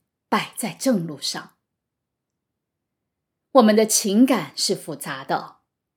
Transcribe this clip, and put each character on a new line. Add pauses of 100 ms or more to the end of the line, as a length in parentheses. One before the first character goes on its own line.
(300)
摆
在
正
路
上。 (2000)
我
们
的
情
感
是
复
杂
的， (400)